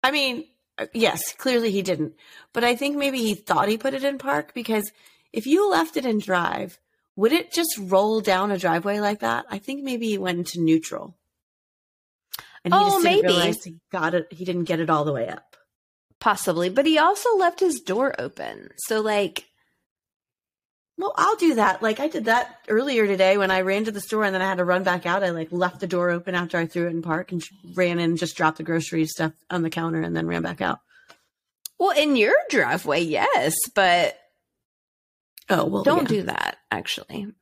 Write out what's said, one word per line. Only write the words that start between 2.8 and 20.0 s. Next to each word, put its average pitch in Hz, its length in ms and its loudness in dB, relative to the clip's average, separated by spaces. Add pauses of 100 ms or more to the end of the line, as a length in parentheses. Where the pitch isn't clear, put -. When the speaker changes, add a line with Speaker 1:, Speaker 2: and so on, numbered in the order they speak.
Speaker 1:
maybe 277 220 0
he 214 160 0
thought - 340 0
he 220 80 2
put 269 160 -2
it 269 100 -6
in 277 140 0
park 285 360 -4
because 220 380 -4 (400)
if 220 160 -6
you 381 240 4
left 320 260 0
it 262 80 -4
in 220 140 0
drive, 180 580 -2 (380)
would 220 160 2
it 349 220 -2
just 330 260 -2
roll 202 420 2
down 196 300 0
a 190 60 0
driveway 180 420 0
like 208 200 0
that? 233 300 -2
I 202 100 -10
think 277 240 -8
maybe 240 260 -4
he 208 80 0
went 180 220 -2
into 170 220 -6
neutral. 160 540 0 (1500)
And 339 120 2
he 392 40 6
Speaker 2:
Oh, 415 100 6
Speaker 1:
just 381 140 2
didn't 349 200 4
Speaker 2:
maybe. 370 40 2
Speaker 1:
realize 170 360 2
he 165 140 -16 (140)
got 165 220 -2
it. 165 180 0
He 175 140 -10
didn't 175 200 -2
get 165 140 -2
it 165 120 -2
all 151 120 2
the 151 100 0
way 117 140 -2
up. - 280 -14 (640)
Speaker 2:
Possibly. 180 500 0
But 269 160 2
he 311 140 4
also 403 380 2
left 349 220 2
his 320 200 0
door 226 400 -2
open. 65 500 -10 (160)
So, 220 160 0
like, 208 440 -2 (1500)